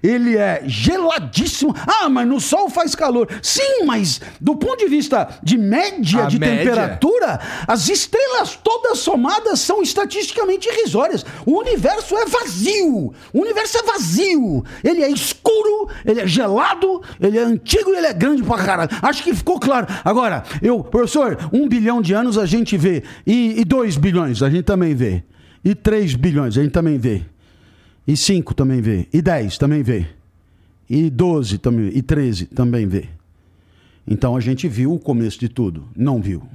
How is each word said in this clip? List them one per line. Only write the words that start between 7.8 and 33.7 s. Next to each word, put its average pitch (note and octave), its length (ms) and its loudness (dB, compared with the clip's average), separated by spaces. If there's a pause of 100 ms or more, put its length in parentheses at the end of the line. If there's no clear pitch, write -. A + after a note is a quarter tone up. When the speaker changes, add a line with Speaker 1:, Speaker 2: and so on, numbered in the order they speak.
Speaker 1:
estrelas A#4+ 720 0
todas A#4 360 0
somadas D4+ 600 0
são G#4 220 0
estatisticamente G4 880 -2
irrisórias. B3+ 560 0 (200)
O D4+ 140 4
universo G4+ 560 -2
é A4 100 0
vazio. D4+ 880 -2 (200)
O A#3+ 80 2
universo A4 380 -2
é A#4 40 -4
vazio. C4 800 0 (200)
Ele E4 180 4
é C#4 80 2
escuro, G#4+ 800 0 (160)
ele A3 160 2
é F#3 60 0
gelado, E4 760 0 (180)
ele G3+ 180 2
é A#3 60 2
antigo F#4 480 0
e F#4 60 2
ele E4 100 0
é B3+ 60 0
grande B3 300 2
pra A#3 140 -2
caralho. F#3 320 0 (120)
Acho - 220 0
que E4+ 100 0
ficou F4 260 -2
claro. A#3+ 280 0 (180)
Agora, G#3 380 0 (180)
eu, A3 220 2
professor, A#3+ 540 0 (140)
um C#4 160 2
bilhão A#3 340 2
de F3+ 120 2
anos A3+ 240 0
a G#3 80 2
gente G#3 320 0
vê. E3 260 2 (220)
E, A3+ 340 2
e A3 60 4
dois G#3+ 320 0
bilhões D3+ 460 2
a C3+ 60 2
gente E3+ 140 2
também F3+ 300 2
vê. G#2 300 0 (420)
E G3+ 80 2
três G#3 400 0
bilhões C3+ 440 0
a C#3 40 4
gente D3 100 0
também E3 260 2
vê. A2 260 -2 (840)
E D3+ 80 2
cinco - 380 0
também C3 260 2
vê. G#2 320 0
E E3 100 2
dez C#3+ 360 -2
também D3 260 2
vê. G#2+ 220 0 (840)
E D#3 200 2
doze C3+ 480 0
também A2+ 320 0
vê. G2+ 80 -2
E C#3 40 0
treze B2 440 -2
também A#2+ 420 0
vê. F#2 220 -4 (960)